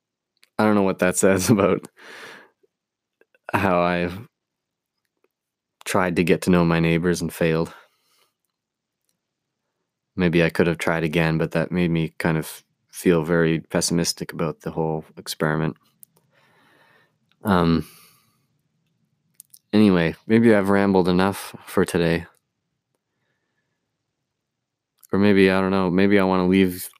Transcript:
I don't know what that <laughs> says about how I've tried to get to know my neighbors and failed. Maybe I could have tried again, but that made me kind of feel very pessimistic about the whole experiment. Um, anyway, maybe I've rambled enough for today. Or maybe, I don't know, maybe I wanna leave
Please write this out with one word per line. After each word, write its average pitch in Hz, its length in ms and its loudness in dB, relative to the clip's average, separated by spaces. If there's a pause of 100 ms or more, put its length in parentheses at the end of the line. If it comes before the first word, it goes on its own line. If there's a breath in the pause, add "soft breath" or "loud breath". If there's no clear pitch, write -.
(580)
I 110 60 2
don't 107 100 4
know 101 80 2
what 95 180 -2
that 92 160 0
<laughs> - 20 -8
says 95 320 2
about 98 360 2 (1700 loud breath)
how 92 280 0
I've 87 460 -4 (1600)
tried 90 320 -2
to 92 80 2
get 82 180 2
to - 80 -2
know 87 140 4
my 85 160 0
neighbors 82 400 0
and 80 120 -8
failed. 82 420 -4 (2500 soft breath)
Maybe 87 280 2
I 82 60 0
could - 160 0
have 82 120 -2
tried 82 260 -4
again, 80 340 0
but 76 140 -4
that 82 200 -4
made 87 180 -2
me 80 280 -4
kind 82 180 -2
of - 260 -10 (280)
feel 85 320 0
very 82 380 0
pessimistic - 720 -4
about 80 280 -8
the - 100 -12
whole 80 340 -6 (120)
experiment. 78 600 -6 (1700 soft breath)
Um, 82 440 0 (1800 soft breath)
anyway, 92 420 2 (120)
maybe 113 280 4
I've 98 140 0
rambled 98 400 2
enough 95 460 -2 (120)
for - 180 -2
today. 85 420 -2 (2750)
Or 95 60 -2
maybe, 98 320 4
I 95 100 0
don't 95 100 -2
know, 95 200 0
maybe 98 280 2
I 95 60 2
wanna 92 220 0
leave 92 420 0 (120)